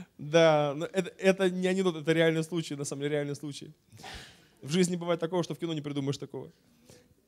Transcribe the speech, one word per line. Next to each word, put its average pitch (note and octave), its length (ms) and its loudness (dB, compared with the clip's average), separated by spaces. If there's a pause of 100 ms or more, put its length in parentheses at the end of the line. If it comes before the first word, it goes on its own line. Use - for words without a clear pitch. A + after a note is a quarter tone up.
(180)
Да, D3 580 4
но D#3+ 80 -6
это, F#3 320 -4
это F#3+ 320 4
не F3+ 200 0
анекдот, F#3 280 0
это D#3+ 160 0
реальный E3 320 4
случай, D#3+ 300 -4
на C#3+ 100 -6
самом C#3 180 -6
деле C#3+ 120 -2
реальный C#3+ 220 -2
случай. D3 360 -12 (880)
В C3 100 -12
жизни F3+ 260 2
бывает E3+ 240 -2
такого, E3+ 220 -2
что D#3 120 -8
в - 40 -10
кино E3 140 -6
не D#3 80 -4
придумаешь C#3+ 380 -4
такого. C#3 320 -14 (760)